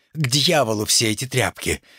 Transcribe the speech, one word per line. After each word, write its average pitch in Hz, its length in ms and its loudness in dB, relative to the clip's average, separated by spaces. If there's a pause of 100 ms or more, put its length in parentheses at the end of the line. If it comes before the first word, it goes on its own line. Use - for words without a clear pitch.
(140)
К 151 140 -2
дьяволу 127 580 2
все 110 260 2
эти 107 140 -4
тряпки!» 95 560 -2 (180)